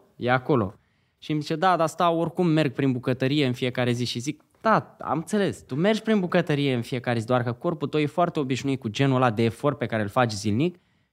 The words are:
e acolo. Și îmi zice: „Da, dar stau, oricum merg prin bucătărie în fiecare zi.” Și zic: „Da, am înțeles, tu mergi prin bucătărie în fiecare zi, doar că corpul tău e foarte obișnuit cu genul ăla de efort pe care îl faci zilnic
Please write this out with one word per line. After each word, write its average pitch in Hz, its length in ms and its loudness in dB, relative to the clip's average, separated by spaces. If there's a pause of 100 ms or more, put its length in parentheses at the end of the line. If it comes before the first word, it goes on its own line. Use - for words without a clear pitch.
(160)
e 120 160 -2
acolo. 127 420 2 (480)
Și - 100 -8
îmi 151 100 0
zice: 160 140 -4
„Da, 180 200 4
dar 160 120 2
stau, 170 320 0
oricum 170 280 0
merg 151 260 4
prin 135 180 0
bucătărie 131 540 0
în 123 80 0
fiecare 123 380 -2
zi.” 120 140 -2
Și 120 140 -6
zic: 139 240 -8 (180)
„Da, 214 380 0
am 127 180 -4
înțeles, 170 500 -2
tu 127 80 -8
mergi 202 260 2
prin 220 180 0
bucătărie 151 540 0
în 117 80 0
fiecare 117 380 -2
zi, 107 60 -4
doar 123 180 2
că 123 80 -2
corpul 151 360 -4
tău 156 120 0
e 151 60 2
foarte 160 340 0
obișnuit 131 400 -2
cu - 80 -8
genul 135 280 2
ăla 127 160 4
de 110 120 0
efort 143 340 -2
pe 123 80 -4
care 110 160 -2
îl 101 60 -2
faci 117 240 0
zilnic 107 440 -2 (380)